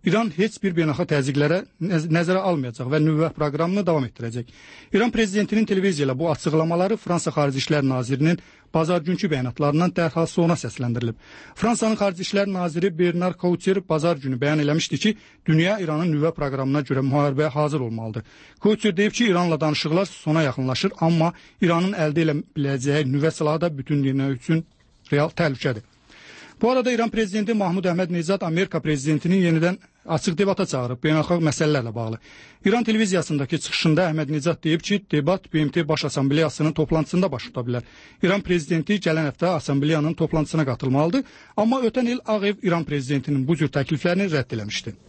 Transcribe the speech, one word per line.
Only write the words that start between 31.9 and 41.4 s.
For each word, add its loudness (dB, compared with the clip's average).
bağlı. -6
İran 4
televiziyasındakı 0
çıxışında 2
Əhmədinecad -2
deyib 2
ki, -2
debat 0
B 2
M 0
T 0
Baş 0
Assambleyasının 0
toplantısında 0
baş -8
tuta -8
bilər. -4
İran 2
prezidenti 0
gələn 0
həftə 0
assambleyanın 0
toplantısına 0
qatılmalıdır, 0